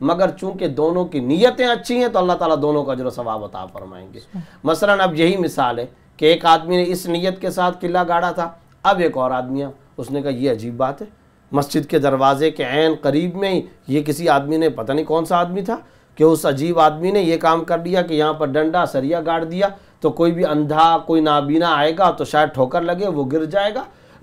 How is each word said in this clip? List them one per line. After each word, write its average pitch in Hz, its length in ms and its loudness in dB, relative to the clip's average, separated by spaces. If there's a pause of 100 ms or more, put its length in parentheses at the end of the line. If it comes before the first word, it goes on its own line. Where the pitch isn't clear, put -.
मगर 175 280 2
चूंकि 185 380 -6
दोनों 165 360 0
की 156 160 -6
नीयतें 233 460 2
अच्छी 240 320 -2
हैं 240 140 0
तो 196 60 0
अल्लाह 180 180 2
ताला 160 200 0
दोनों 147 280 0
का 131 80 -4
अजर 127 180 -4
सवाब 110 320 -6
अता 95 240 -12
फरमाएंगे। 95 540 -18 (460)
मसलन 196 320 2
अब 180 160 0
यही 170 220 2
मिसाल 127 440 -2
है 127 120 -10 (260)
कि 151 80 2
एक 165 200 4
आदमी 165 300 4
ने 180 60 2
इस 175 240 -4
नीयत 175 320 -2
के 185 120 -4
साथ 180 220 0
किला 180 320 -2
गाड़ा 170 280 0
था, 170 280 -6 (240)
अब 196 160 4
एक 160 160 0
और 127 160 0
आदमी 127 280 -4
है, 135 140 -8 (240)
उसने 135 240 -6
कहा, 143 80 -4
"ये 131 180 -2
अजीब 117 280 -4
बात 131 240 -2
है, 208 80 -12 (460)
मस्जिद 143 320 -2
के 165 120 0
दरवाजे 135 520 2
के 151 120 -6
ऐन 151 320 0
करीब 156 420 -2
में 196 140 -2
ही 175 140 -2 (240)
ये 147 140 0
किसी 151 240 -4
आदमी 143 320 2
ने, 160 100 2
पता 123 260 -4
नहीं 156 100 0
कौन 160 200 0
सा 175 140 0
आदमी 180 240 -2
था, 226 240 -6 (300)
कि 151 80 6
उस 160 220 4
अजीब 156 320 0
आदमी 156 340 2
ने 202 80 2
ये 165 160 2
काम 165 280 2
कर 170 140 0
दिया 175 240 0
कि 165 120 -4
यहाँ 151 200 2
पर 151 120 -2
डंडा, 160 380 0
सरिया 147 360 -2
गाड़ 160 240 -2
दिया, 190 320 -4 (260)
तो 156 80 2
कोई 170 200 2
भी 170 120 0
अंधा, 151 560 4
कोई 160 220 0
नाबीना 156 540 2
आएगा 160 360 2
तो - 140 -4
शायद 151 240 2
ठोकर 135 340 -2
लगे, 175 240 -2
वो 147 180 -2
गिर 156 200 -2
जाएगा, 202 420 -2 (360)